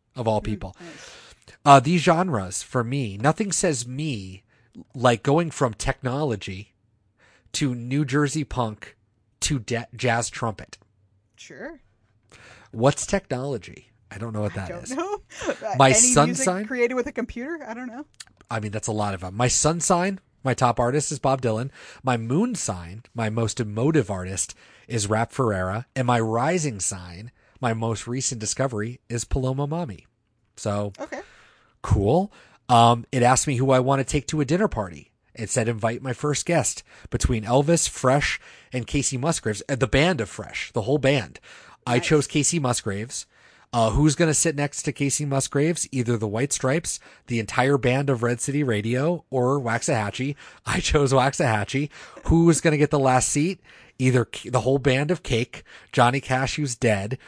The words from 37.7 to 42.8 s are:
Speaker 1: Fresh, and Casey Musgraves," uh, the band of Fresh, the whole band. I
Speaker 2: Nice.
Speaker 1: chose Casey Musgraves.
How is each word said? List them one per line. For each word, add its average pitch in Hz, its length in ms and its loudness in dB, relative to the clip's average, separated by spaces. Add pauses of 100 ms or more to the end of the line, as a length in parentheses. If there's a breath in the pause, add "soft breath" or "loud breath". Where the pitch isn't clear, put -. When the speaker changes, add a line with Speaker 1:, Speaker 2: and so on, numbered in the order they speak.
Speaker 1:
Fresh, 135 500 0 (340 loud breath)
and 127 140 -4
Casey 135 320 -2
Musgraves," 123 500 -2
uh, 143 60 -2
the 123 140 0
band 147 320 2
of 104 100 -4
Fresh, - 420 -10
the 110 100 -2
whole 131 160 2
band. 127 420 0 (460 loud breath)
I 123 100 2
Speaker 2:
Nice. 127 100 2
Speaker 1:
chose 151 220 4
Casey 156 320 0
Musgraves. 117 640 -4 (460 soft breath)